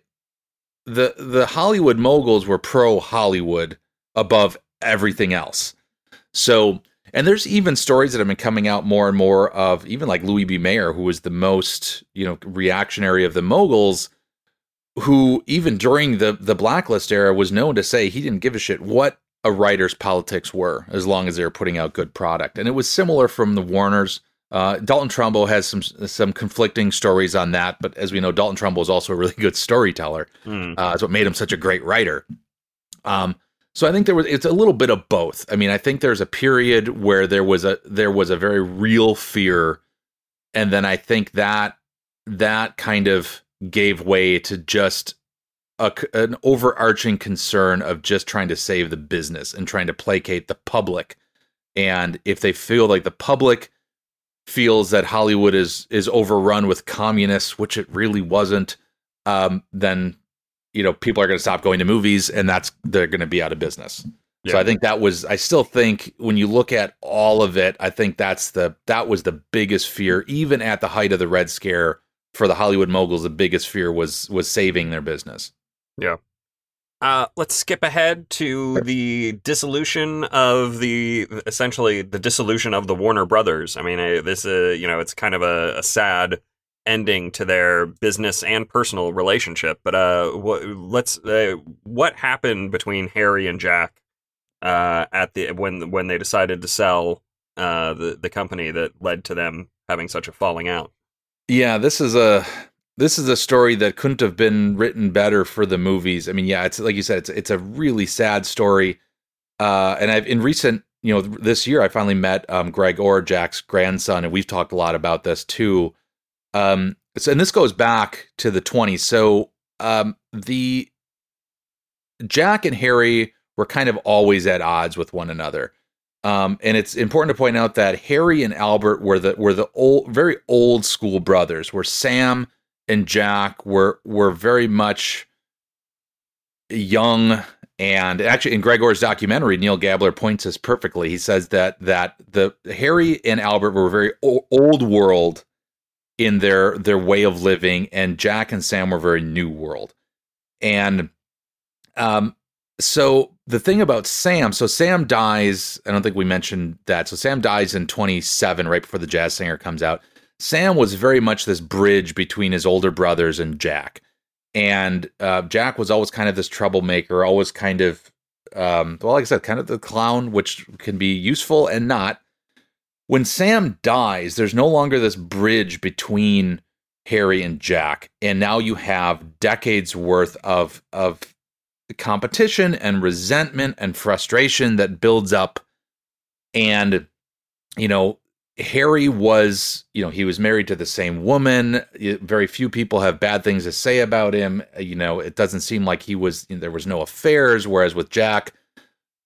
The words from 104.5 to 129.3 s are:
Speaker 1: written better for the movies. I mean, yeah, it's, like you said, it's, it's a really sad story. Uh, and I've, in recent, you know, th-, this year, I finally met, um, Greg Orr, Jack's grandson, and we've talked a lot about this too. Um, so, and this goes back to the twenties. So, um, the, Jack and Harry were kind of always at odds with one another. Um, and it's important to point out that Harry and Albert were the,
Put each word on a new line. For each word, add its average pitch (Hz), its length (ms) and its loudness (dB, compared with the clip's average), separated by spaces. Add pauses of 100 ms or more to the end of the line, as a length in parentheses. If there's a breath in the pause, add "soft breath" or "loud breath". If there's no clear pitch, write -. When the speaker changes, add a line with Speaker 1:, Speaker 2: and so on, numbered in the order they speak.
Speaker 1:
written 107 340 0
better 101 320 2
for 104 220 -2
the 92 120 -2
movies. 90 520 -2
I - 20 -6
mean, 95 140 -2
yeah, 92 200 -2
it's, - 140 -4
like 110 160 -2
you 101 60 -6
said, 95 160 -2
it's, 85 120 -8
it's - 200 -8
a 101 80 0
really 110 480 -2
sad 104 400 -2
story. 98 540 2 (600)
Uh, 98 400 2
and 107 120 0
I've, 110 160 0
in 120 140 0
recent, 123 420 0 (180)
you 110 120 0
know, 98 80 2
th-, 104 200 -8
this 110 260 0
year, 143 140 2
I 190 60 4
finally 104 260 0
met, 95 360 0
um, 87 220 -2
Greg 92 280 0
Orr, 98 220 4
Jack's 87 400 -2
grandson, 92 600 0
and 85 80 -4
we've 95 160 -2
talked 90 240 -4
a 90 60 -4
lot 85 180 0
about 82 280 -2
this 82 200 -4
too. 92 500 0 (600)
Um, 98 420 0 (220)
so, 143 160 0
and 143 60 4
this 190 120 2
goes 135 220 4
back 113 640 0
to - 120 -2
the 95 120 0
twenties. 104 420 -2
So, 107 480 4 (300)
um, 110 340 0 (160)
the, 127 580 -4 (1400)
Jack 196 380 0
and 135 120 -2
Harry 120 580 2 (240)
were 104 80 0
kind 135 240 -2
of 107 80 -2
always 101 500 4
at 90 140 0
odds 85 340 -2
with 85 160 -6
one 85 180 -8
another. 78 440 -8 (500)
Um, 101 400 0
and 110 140 2
it's - 180 -4
important 151 400 0
to - 20 -20
point 120 200 2
out 113 180 0
that 98 240 2
Harry 156 420 2
and 107 120 -2
Albert 104 480 2
were 98 180 2
the, 95 180 0